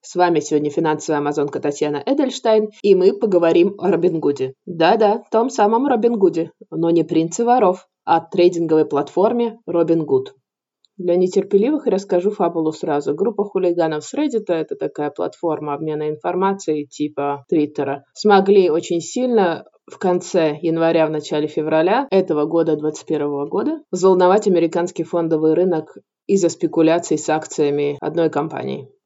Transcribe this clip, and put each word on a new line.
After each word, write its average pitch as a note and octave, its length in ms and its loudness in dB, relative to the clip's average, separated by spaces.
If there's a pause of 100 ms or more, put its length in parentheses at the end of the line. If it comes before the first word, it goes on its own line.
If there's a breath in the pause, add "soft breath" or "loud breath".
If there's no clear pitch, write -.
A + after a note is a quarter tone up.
С - 140 -12
вами E3+ 240 2
сегодня D3+ 280 -2
финансовая D#3 520 -2
амазонка D3 400 -4
Татьяна D3 440 -4
Эдельштейн, A#3+ 640 0 (140)
и G3+ 120 4
мы F#3 240 4
поговорим F3+ 600 4
о F3+ 120 0
Робин E3 300 0
Гуде. C#3 320 -2 (140)
Да-да, G3+ 640 2
том A#3 180 2
самом A3+ 380 0
Робин A#3 320 0
Гуде, D#3+ 340 0 (180)
но E3 200 -2
не E3 140 2
принце E3 420 -2
воров, A#3+ 420 2 (160)
а E3 160 2
трейдинговой E3 640 2
платформе G#3+ 800 -2
Робин E3 400 0
Гуд. C3+ 300 -2 (640)
Для F3 180 0
нетерпеливых G3 720 0
расскажу G3 440 0
фабулу E3+ 420 -2
сразу. D3 420 -4
Группа G3+ 300 -2
хулиганов F3 600 -2
с - 80 -14
Reddit — C4 360 -2
это D#3+ 280 -4
такая D3 340 -6
платформа D#3 640 -6
обмена D3+ 380 -6
информацией F3+ 760 -4
типа C#3+ 640 -6
Твиттера, D3 640 -2
смогли G3 560 4
очень E3+ 320 -2
сильно A3 640 0 (260)
в - 80 -20
конце F3 600 0
января, E3 460 0
в D#3 40 -4
начале D3+ 380 -4
февраля D#3+ 600 0
этого F#3 340 0
года, D#3+ 320 0
двадцать D3+ 300 -6
первого C#3+ 400 -4
года, A#3 340 -4 (100)
взволновать F#3 560 4
американский E3+ 560 0
фондовый D#3+ 520 0
рынок E3 420 -2 (320)
из-за F#3+ 200 2
спекуляций D#3+ 680 0
с - 100 -6
акциями D3 720 -2
одной E3 300 -2
компании. C3+ 580 -6 (180)